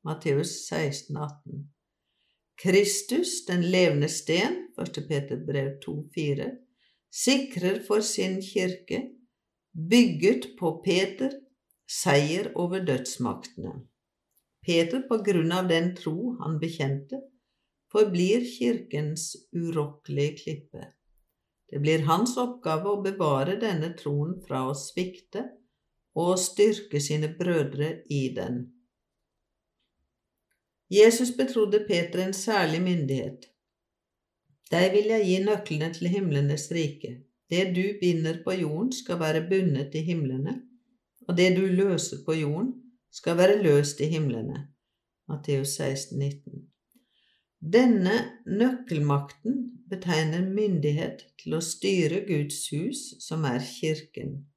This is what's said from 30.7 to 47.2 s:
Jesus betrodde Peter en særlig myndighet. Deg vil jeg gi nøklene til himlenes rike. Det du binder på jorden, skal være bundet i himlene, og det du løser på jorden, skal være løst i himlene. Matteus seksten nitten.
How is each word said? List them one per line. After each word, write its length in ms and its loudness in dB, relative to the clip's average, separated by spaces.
Jesus 440 8
betrodde 540 2
Peter 340 0
en 140 -2
særlig 480 0
myndighet. 640 -2
Deg 240 4
vil 180 4
jeg 140 4
gi 160 4
nøklene 500 0
til 200 -2
himlenes 600 0
rike. 440 -4
Det 140 2
du 260 0
binder 440 2
på 160 0
jorden, 360 -2
skal 240 -6
være 300 0
bundet 480 0
i 80 -4
himlene, 560 -2
og 80 0
det 220 6
du 100 2
løser 560 0
på 140 0
jorden, 340 -2
skal 240 -2
være 240 6
løst 400 4
i 80 0
himlene. 560 -2
Matteus 500 -2
seksten 420 -4
nitten. 460 -6